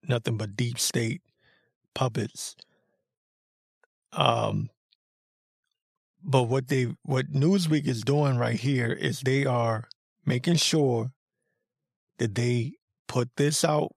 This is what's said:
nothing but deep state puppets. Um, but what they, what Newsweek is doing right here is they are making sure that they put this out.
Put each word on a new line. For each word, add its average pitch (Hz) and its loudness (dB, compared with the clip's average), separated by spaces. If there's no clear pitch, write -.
nothing 120 -2
but 101 -6
deep 120 -4
state 120 -2
puppets. - -4
Um, 110 0
but 131 4
what 127 0
they, 127 0
what 139 -2
Newsweek 156 2
is 117 -4
doing 139 2
right 117 0
here 123 0
is - -4
they 131 0
are 117 -2
making 127 2
sure 131 2
that 113 -2
they 120 0
put 123 -2
this 147 2
out. 151 2